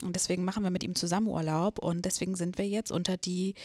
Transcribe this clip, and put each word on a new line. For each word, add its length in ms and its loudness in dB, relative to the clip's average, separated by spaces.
und 120 -2
deswegen 300 0
machen 180 0
wir 60 2
mit 160 0
ihm 100 -2
zusammen 340 2
Urlaub 500 2
und 260 0
deswegen 320 0
sind 220 -2
wir 100 0
jetzt 240 -2
unter 240 0
die, 380 -2